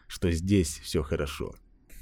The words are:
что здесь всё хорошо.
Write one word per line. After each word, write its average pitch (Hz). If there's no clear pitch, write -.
что -
здесь 90
всё 80
хорошо. 76